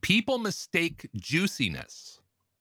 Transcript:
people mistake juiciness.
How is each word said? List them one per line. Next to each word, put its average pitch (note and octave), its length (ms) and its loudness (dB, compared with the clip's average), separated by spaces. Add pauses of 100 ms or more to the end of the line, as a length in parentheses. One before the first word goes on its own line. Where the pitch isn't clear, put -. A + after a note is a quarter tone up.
people A#3 380 4
mistake F3 800 -2
juiciness. A2 1040 -2 (400)